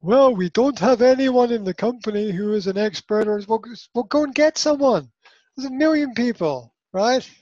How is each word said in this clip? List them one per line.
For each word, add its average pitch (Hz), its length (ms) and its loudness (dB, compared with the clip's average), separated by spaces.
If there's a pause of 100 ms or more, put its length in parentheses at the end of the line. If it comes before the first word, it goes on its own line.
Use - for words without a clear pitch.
"Well, 254 340 4
we 185 160 -4
don't 254 280 0
have 220 240 2
anyone 254 500 4
in 220 120 -4
the 185 100 -4
company 214 560 -4
who 208 240 -4
is 196 140 -4
an 196 100 -4
expert," 214 500 -2
or, 208 200 -2
well, 220 100 0
g-, 233 160 -12 (200)
well, 240 100 -2
go 294 200 0
and 269 100 -8
get 302 240 2
someone. 262 520 0 (460)
There's 262 140 -10
a 254 40 -10
million 294 400 0
people, 165 600 -4 (180)
right? 226 360 0 (140)